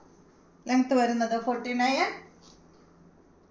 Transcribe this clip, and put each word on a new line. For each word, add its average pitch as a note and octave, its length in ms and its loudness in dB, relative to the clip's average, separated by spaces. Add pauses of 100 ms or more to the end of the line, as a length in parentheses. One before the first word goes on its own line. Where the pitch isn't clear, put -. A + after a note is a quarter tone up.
(680)
ലെങ്ത് B3+ 280 2
വരുന്നത് A#3 460 2
ഫോർട്ടി B3 320 -4
നയൻ. C4+ 380 0 (1400)